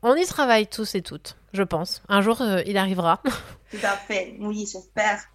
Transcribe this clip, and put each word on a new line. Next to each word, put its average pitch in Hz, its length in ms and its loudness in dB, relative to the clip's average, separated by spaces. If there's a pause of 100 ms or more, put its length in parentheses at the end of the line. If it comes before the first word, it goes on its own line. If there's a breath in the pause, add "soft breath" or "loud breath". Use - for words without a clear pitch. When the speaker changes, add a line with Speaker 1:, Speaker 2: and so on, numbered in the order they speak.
Speaker 1:
On 240 140 6
y 349 100 2
travaille 240 420 4
tous - 280 -6
et 185 60 0
toutes, - 340 -14 (180)
je 196 100 0
pense. - 460 -4
Un 202 120 6
jour, 226 200 2
euh, 202 240 2
il 202 120 0
arrivera. 180 460 2
<laughs> - 480 -6
Speaker 2:
Tout 208 120 -10
à 202 140 0
fait, 196 420 -6
oui, 208 320 -4
j'espère. 214 480 -2 (160)